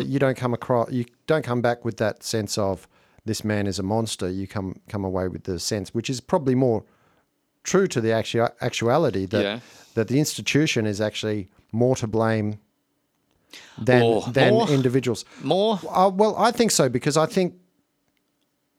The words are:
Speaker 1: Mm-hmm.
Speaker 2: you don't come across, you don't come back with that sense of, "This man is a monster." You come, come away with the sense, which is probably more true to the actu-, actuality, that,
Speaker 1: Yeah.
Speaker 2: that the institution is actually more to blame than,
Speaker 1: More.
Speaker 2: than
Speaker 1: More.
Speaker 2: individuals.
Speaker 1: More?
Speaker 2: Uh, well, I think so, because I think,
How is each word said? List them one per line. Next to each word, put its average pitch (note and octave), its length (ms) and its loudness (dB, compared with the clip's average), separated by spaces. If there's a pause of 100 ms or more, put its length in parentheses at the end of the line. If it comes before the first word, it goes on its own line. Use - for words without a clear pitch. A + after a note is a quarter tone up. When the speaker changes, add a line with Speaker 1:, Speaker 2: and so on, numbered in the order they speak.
Speaker 1:
Mm-hmm. C3+ 120 -4
Speaker 2:
you C3+ 80 0
don't C3+ 180 2
come B2 160 -2
across, A#2 380 0
you B2 140 -2 (200)
don't D#3 180 0
come A#2+ 180 -2
back A#2+ 220 0
with A2+ 140 -4
that G#2+ 260 -2
sense A2 340 -4
of, G2 300 -2 (380)
"This G#2+ 180 -4
man G#2 240 0
is F#2+ 120 -4
a F#2+ 40 -4
monster." G#2+ 460 -2
You F#2+ 180 -6
come, F#2+ 400 -8
come G2+ 160 -6
away F#2 240 -2
with F2+ 160 -10
the F2+ 160 -6
sense, G2+ 340 -6
which A#2 160 -4
is B2 120 -6
probably C3+ 340 0
more B2 280 2 (800)
true F#3+ 240 2
to - 120 -4
the A2+ 120 2
actu-, A2+ 360 0 (140)
actuality, A#2+ 640 0
that, G2+ 180 0
Speaker 1:
Yeah. G#2 160 -4 (360)
Speaker 2:
that A2+ 120 0
the C3 120 2
institution C#3 640 0
is G#2 160 -4
actually G#2+ 480 -4 (220)
more B2 260 2
to A#2+ 100 -4
blame A2 520 0 (1160)
than, B2 240 4
Speaker 1:
More. A2+ 200 4 (100)
Speaker 2:
than C3 220 4
Speaker 1:
More. A3 160 4
Speaker 2:
individuals. B2+ 560 0 (160)
Speaker 1:
More? F#3+ 380 0 (100)
Speaker 2:
Uh, F#3 240 4
well, G#3 240 2
I A3+ 140 4
think A3 200 2
so, D3 160 4
because C3+ 300 -2
I D#3 80 4
think, F3+ 300 0 (1200)